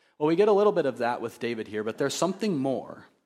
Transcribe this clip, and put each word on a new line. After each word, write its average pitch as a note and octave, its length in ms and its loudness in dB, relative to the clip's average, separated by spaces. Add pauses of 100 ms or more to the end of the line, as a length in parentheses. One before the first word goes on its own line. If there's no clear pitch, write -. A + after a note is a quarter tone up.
(160)
Well, D3+ 120 2
we E3 80 2
get G#3 100 6
a A3 60 6
little G3+ 200 6
bit E3 140 2
of A#2+ 120 -4
that A#2 220 -2
with A2+ 200 -10
David A2+ 260 -6
here, G#2+ 160 -6
but G#2+ 160 -6
there's C#3+ 160 -2
something F#3+ 420 -2
more. C3 480 -4 (220)